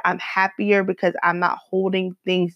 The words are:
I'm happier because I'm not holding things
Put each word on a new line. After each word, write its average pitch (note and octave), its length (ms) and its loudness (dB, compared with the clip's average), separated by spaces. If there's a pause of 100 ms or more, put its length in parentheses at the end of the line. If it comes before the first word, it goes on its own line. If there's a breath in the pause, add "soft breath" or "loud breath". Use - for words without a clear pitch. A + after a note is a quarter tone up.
I'm F#3 140 0
happier G3 640 0
because F3+ 360 -2
I'm F3 160 2
not F3 200 0
holding F#3+ 640 -2
things F3+ 320 0